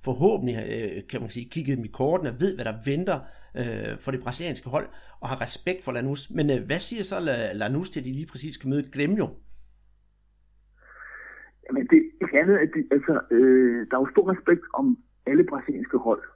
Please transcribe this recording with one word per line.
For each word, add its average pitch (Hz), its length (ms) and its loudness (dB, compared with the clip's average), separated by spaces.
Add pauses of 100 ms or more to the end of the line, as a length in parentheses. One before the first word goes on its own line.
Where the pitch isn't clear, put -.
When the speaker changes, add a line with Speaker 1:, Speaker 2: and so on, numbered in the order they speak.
Speaker 1:
forhåbentlig, 135 480 2 (180)
øh, 101 360 -6
kan 120 120 -6
man 110 80 -8
sige, 120 200 -12
kigget 139 280 -4
dem 113 80 -6
i 104 140 -14
kortene 151 300 0
og 107 140 -10
ved, 190 120 0
hvad 117 100 -8
der 110 120 -6 (140)
venter, 175 260 -2 (420)
øh, 110 340 -6 (100)
for 135 80 -4
det 131 140 -6
brasilianske 131 440 -8
hold, - 180 -4 (340)
og - 80 -8
har 131 120 -6
respekt 180 420 -6
for 131 80 -6
Lanús. 135 300 -4 (160)
Men, 151 160 2
øh, 123 140 -2
hvad 156 120 -2
siger 220 240 -8
så 190 140 -6 (100)
La-, 113 340 -2
Lanús 139 300 -4
til, 151 80 -8
at 127 60 -10
de 131 140 -6
lige 160 120 -10
præcis 143 220 -10
skal - 160 -8
møde 139 260 -2
Grêmio? 156 320 0 (2500)
Speaker 2:
Jamen, 131 240 -4
det 165 80 10
er - 80 8 (180)
ikke 175 180 2
andet, 190 220 6
at 156 120 0
de, 156 60 0 (140)
altså, 143 180 2 (180)
øh, 127 480 8 (100)
der 131 80 0
er 131 80 2
jo - 100 -10
stor 185 180 6
respekt 175 400 2
om 180 240 2 (280)
alle - 180 6
brasilianske - 540 -2
hold 113 260 0 (120)